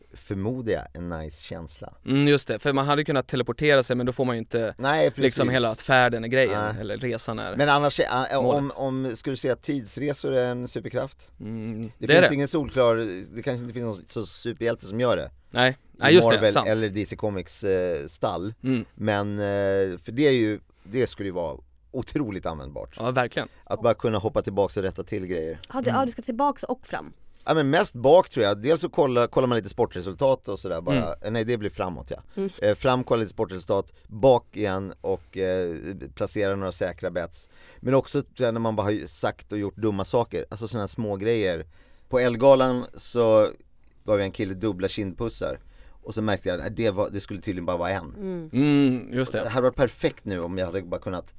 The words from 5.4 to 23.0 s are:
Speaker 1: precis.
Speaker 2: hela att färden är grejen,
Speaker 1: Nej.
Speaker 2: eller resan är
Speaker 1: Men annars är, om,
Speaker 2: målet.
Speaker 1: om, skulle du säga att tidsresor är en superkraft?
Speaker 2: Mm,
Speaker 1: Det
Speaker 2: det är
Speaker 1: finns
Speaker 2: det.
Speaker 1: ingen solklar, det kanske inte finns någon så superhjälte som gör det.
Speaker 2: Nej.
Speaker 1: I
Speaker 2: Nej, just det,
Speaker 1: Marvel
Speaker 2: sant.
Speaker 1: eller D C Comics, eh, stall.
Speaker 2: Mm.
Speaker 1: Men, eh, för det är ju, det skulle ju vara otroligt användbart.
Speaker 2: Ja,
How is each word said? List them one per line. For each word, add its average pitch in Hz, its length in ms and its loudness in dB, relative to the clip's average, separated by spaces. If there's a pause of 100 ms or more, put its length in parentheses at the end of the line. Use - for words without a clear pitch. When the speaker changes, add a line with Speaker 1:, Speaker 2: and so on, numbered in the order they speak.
Speaker 1:
precis. 123 100 0
Speaker 2:
hela 117 140 2
att 113 100 -6
färden 123 440 4
är 113 40 -6
grejen, 110 360 2
Speaker 1:
Nej. 107 160 -4
Speaker 2:
eller 107 180 -6
resan 113 400 -4
är 101 180 -6
Speaker 1:
Men 143 120 4
annars 143 320 4
är, 131 360 0
om, 131 80 2
Speaker 2:
målet. 139 320 2
Speaker 1:
om, 131 400 -4
skulle 143 160 -6
du 120 40 -4
säga 131 160 -2
att - 100 -4
tidsresor 139 720 -4
är 123 180 2
en 123 180 -6
superkraft? - 600 -8 (100)
Speaker 2:
Mm, 110 580 -8
Speaker 1:
Det 107 80 -6
Speaker 2:
det 139 60 4
är 160 60 10
Speaker 1:
finns 175 100 8
Speaker 2:
det. 147 60 2
Speaker 1:
ingen 135 140 0
solklar, 123 480 4 (380)
det 113 80 -10
kanske 123 200 -4
inte 120 120 -12
finns 120 100 -6 (140)
någon - 100 -20
så 110 180 -6
superhjälte - 600 -6
som 104 140 -6
gör 120 160 4
det. 67 140 -6 (200)
Speaker 2:
Nej. 127 200 2
Speaker 1:
I - 280 -16
Speaker 2:
Nej, 143 160 6
just 175 160 10
det, - 60 6
Speaker 1:
Marvel 101 160 4
Speaker 2:
sant. 110 160 2
Speaker 1:
eller 110 200 2
D 98 180 -4
C 98 100 -10
Comics, 98 480 -6
eh, 90 420 0
stall. 98 560 -4
Speaker 2:
Mm. 127 220 0 (100)
Speaker 1:
Men, 104 440 0
eh, 98 600 0
för - 140 -14
det 143 160 2
är 135 40 6
ju, 107 280 2 (220)
det 113 240 0
skulle 101 220 -8
ju 90 40 -6
vara 82 240 -6 (340)
otroligt 117 560 -6
användbart. 69 520 -10
Speaker 2:
Ja, 120 120 -2